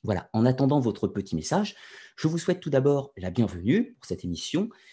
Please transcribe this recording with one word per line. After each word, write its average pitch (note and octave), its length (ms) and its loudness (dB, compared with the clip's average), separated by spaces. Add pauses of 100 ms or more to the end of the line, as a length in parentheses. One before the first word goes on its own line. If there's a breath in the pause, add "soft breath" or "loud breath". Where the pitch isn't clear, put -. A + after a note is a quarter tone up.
Voilà, G2 300 -2
en A2 120 4
attendant C3+ 340 4
votre C3+ 280 0
petit F#2+ 280 -4
message, E3+ 400 -2 (400 loud breath)
je - 120 -2
vous E3 100 0
souhaite F3+ 220 -2
tout - 100 -8
d'abord C#3 480 2
la F2+ 140 -6
bienvenue G#2 640 0
pour - 100 -20
cette - 180 -8
émission C#3+ 460 -4 (240 loud breath)